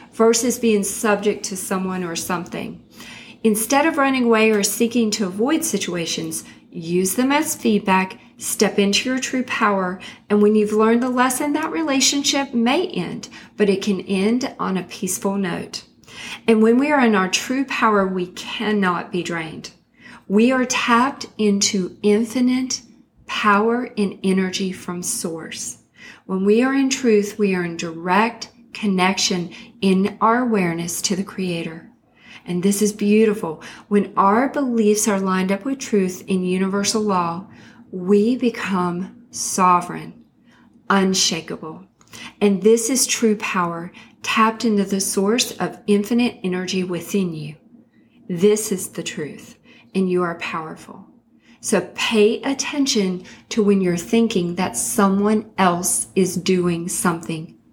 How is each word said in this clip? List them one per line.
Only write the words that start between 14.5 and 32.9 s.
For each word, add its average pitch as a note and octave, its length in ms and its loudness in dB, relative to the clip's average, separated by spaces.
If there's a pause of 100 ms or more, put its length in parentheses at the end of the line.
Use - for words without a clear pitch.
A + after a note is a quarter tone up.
on F#3 200 -2
a F3+ 60 -6
peaceful G3 520 -6
note. E3+ 480 -6 (640)
And A3 160 6
when A#3 140 6
we C#4+ 140 2
are C#4 140 4
in A3 80 4
our F#3 160 2
true C4 360 -2
power, G#3 420 2
we F#3 200 -4
cannot G3 840 -2
be F3 100 -2
drained. E3 500 -8 (560)
We A3+ 240 4
are B3+ 140 2
tapped B3 600 0 (100)
into G3+ 640 0
infinite B3 800 0 (440)
power A3+ 720 0
and G3+ 260 -2
energy F#3+ 480 0
from F3 320 -10
source. - 760 -8 (460)
When F#3+ 200 -2
we A3 180 6
are C4+ 100 2
in C4+ 160 2
truth, G#3+ 480 2
we G3+ 160 2
are F3+ 120 -2
in E3+ 100 -6
direct F3 720 -2 (240)
connection F#3 800 0 (300)
in F#3+ 400 2
our A3+ 220 4
awareness F3 600 -2
to F#3+ 120 -2
the F#3+ 80 -2
Creator. E3+ 680 -8 (540)
And F3 180 -2
this G3+ 180 2
is G#3 120 2